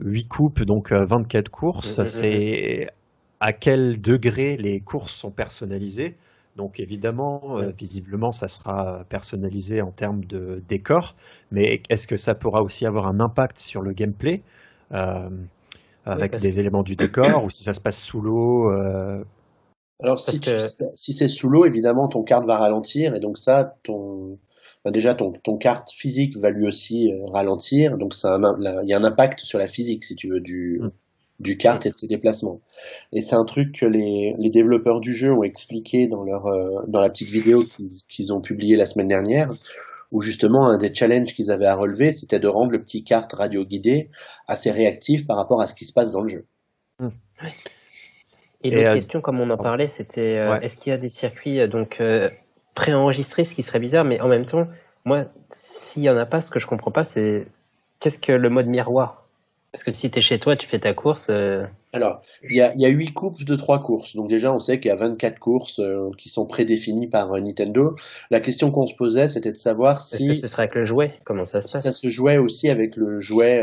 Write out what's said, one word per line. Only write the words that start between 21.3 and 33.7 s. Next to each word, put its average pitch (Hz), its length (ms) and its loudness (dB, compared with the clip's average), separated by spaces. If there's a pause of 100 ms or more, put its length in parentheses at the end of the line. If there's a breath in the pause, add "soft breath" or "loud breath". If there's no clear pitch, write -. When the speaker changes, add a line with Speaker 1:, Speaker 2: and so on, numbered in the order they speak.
Speaker 3:
l'eau, 156 160 8
évidemment, 120 440 4
ton 120 140 -2
kart 120 240 4
va 113 120 4
ralentir, 110 560 2
et 104 60 -2
donc 104 160 -6
ça, 135 460 2
ton, 98 560 -10 (460 soft breath)
bah, 101 80 -2
déjà, 113 220 4
ton, 104 180 -2
ton 107 240 -6
kart 120 360 0
physique 135 460 -2
va 101 120 2
lui 104 160 0
aussi, 113 440 0
euh, 95 220 -6
ralentir, 101 640 2
donc 98 160 -4
ça 95 200 0
a - 20 2
un 101 80 2
im-, 101 140 4
la-, 95 260 -4
il 98 40 -6
y 101 60 2
a 101 40 4
un 104 60 2
impact 127 360 4
sur - 180 -6
la 95 80 0
physique, 113 380 -6
si - 100 -10
tu 95 140 -12
veux, 92 120 -2
du, 87 420 -6
Speaker 1:
Mm. 113 60 -4 (520)
Speaker 3:
du 98 160 -4
kart 117 300 4
et 107 40 0
de - 60 -12
ses - 100 -14
déplacements. 107 540 -2 (520 loud breath)
Et 107 100 -2
c'est 107 120 -2
un 113 120 6
truc 143 340 -2